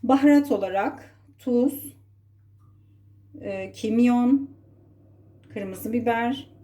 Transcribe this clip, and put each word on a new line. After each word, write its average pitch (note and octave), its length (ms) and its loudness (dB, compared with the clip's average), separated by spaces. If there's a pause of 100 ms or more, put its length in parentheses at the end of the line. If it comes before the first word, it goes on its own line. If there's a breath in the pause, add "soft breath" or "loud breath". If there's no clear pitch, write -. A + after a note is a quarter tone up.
Baharat C#4+ 480 4
olarak G3 640 -4 (240)
tuz, B3 580 -2 (1400)
e, F#3+ 300 -8
kimyon, B3 760 2 (1000)
kırmızı G3 440 -10
biber A#3+ 560 -2 (140)